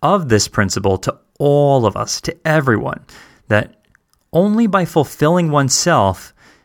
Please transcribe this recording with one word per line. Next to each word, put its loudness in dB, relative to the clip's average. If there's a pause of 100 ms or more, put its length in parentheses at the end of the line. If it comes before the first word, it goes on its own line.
of 0
this 2
principle -2
to -6 (220)
all 2
of 0
us, -8
to -8
everyone, -2 (420)
that -4 (500)
only 2
by 0
fulfilling 0
oneself 0 (300)